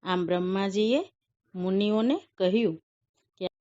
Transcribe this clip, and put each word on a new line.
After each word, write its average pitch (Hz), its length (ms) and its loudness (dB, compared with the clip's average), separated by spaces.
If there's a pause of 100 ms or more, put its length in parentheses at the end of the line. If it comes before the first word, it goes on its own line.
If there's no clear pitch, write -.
આમ 180 220 -2
બ્રહ્માજીએ 196 760 0 (540)
મુનિઓને 208 640 0 (180)
કહ્યું 185 440 0 (560)
કે 185 100 -8 (140)